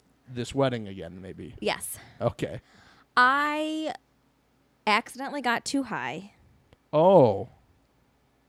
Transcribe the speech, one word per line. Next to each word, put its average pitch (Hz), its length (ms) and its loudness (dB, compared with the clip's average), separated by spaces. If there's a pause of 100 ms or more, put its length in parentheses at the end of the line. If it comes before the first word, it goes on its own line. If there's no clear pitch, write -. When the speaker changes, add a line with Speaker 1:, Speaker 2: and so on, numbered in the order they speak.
(280)
Speaker 1:
this 120 260 -8
wedding 127 320 0
again, 92 360 -12
maybe? 92 380 -14
Speaker 2:
Yes. - 380 -6 (220)
Speaker 1:
Okay. 113 400 -4 (560)
Speaker 2:
I 302 800 0 (920)
accidentally 240 540 -2
got 240 240 -2
too 277 200 -2
high. 165 480 -8 (600)
Speaker 1:
Oh. 147 560 6 (1000)